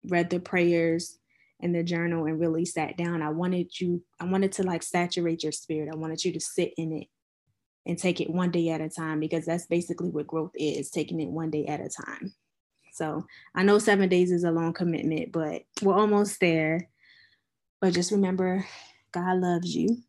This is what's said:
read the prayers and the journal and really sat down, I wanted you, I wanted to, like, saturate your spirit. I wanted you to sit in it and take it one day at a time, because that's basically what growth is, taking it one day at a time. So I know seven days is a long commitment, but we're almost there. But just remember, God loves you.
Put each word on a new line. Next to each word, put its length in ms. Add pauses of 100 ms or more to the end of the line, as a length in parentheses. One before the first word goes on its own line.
read 260
the 100
prayers 760 (420)
and 140
the 80
journal 420
and 160
really 240
sat 320
down, 240
I 80
wanted 500
you, 240 (160)
I 60
wanted 280
to, 100
like, 200
saturate 600
your 100
spirit. 400
I 40
wanted 280
you 80
to 80
sit 380
in 140
it 160 (760)
and 140
take 220
it 100
one 200
day 200
at 100
a 80
time, 320
because 240
that's 220
basically 420
what 180
growth 280
is, 360
taking 300
it 80
one 220
day 160
at 140
a 80
time. 440 (600)
So 340 (280)
I 80
know 160
seven 300
days 240
is 100
a 80
long 220
commitment, 600
but 300 (200)
we're 120
almost 460
there. 480 (920)
But 140
just 160
remember, 560 (460)
God 260
loves 360
you. 240 (100)